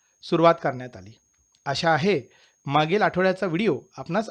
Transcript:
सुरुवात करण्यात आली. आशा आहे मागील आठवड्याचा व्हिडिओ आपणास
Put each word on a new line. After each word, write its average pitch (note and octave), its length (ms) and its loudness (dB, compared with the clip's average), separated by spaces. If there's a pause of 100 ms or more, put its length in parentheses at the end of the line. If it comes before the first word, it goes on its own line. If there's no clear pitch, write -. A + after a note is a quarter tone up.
(220)
सुरुवात E3 420 4
करण्यात B2+ 340 -8
आली. G2 140 -20 (540)
आशा C#3+ 260 0
आहे D#3+ 300 2 (440)
मागील D#3 360 0
आठवड्याचा F#3 440 0
व्हिडिओ E3+ 340 0 (180)
आपणास F#3+ 340 -4